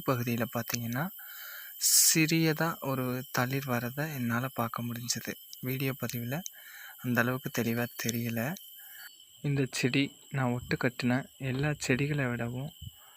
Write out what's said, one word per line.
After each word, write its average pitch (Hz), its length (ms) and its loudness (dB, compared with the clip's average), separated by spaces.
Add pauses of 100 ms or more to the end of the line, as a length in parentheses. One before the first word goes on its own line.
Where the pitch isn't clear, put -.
பகுதியில 120 460 2
பார்த்தீங்கன்னா, 120 520 -2 (920)
சிறியதா 160 720 6 (100)
ஒரு 131 260 -2 (260)
தளிர் 135 360 0
வரதை 123 460 -2
என்னால 120 340 0
பார்க்க 117 360 -2
முடிஞ்சது. 120 500 -4 (260)
வீடியோ 131 420 -2
பதிவுல 120 380 -2 (600)
அந்த 120 200 2
அளவுக்கு 127 280 0
தெளிவா 117 360 0 (180)
தெரியல. 117 380 -2 (1000)
இந்த 139 280 2
செடி 139 320 2 (260)
நான் 131 220 0
ஒட்டு 123 260 0
கட்டின 123 440 2 (160)
எல்லா 135 400 -2
செடிகளை 139 480 0
விடவும் 120 460 -4 (460)